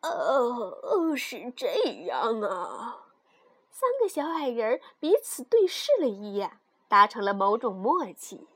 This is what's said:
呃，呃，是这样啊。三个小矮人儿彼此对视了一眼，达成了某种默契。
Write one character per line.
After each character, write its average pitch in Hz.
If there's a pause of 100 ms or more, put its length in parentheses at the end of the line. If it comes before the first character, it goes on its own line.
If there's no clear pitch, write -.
呃， 311 (720)
呃， 330
是 -
这 - (380)
样 220
啊。 190 (640)
三 - (120)
个 453
小 302
矮 320
人 233
儿 240 (180)
彼 311
此 -
对 427
视 -
了 320
一 202
眼， 202 (280)
达 202
成 214
了 202
某 202
种 226
默 214
契。 -